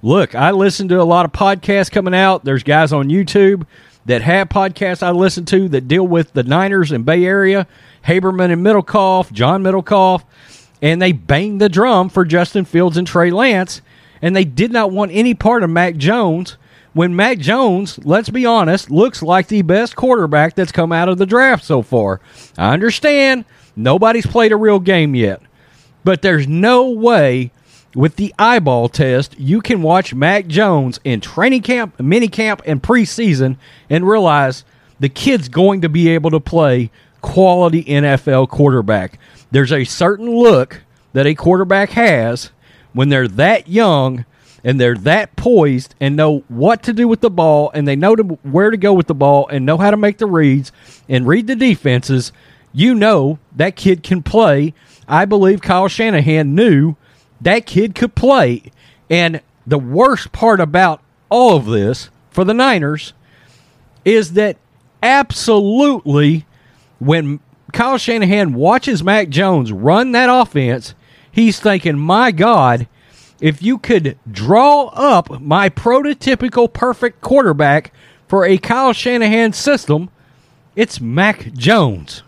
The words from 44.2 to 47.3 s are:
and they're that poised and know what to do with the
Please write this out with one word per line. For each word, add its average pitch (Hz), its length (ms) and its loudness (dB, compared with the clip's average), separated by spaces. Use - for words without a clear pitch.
and 127 160 0
they're 120 160 2
that 156 400 -2
poised 151 640 0
and 139 160 -2
know 151 320 0
what 165 360 -2
to 240 100 -4
do 233 140 0
with 226 140 0
the 226 100 0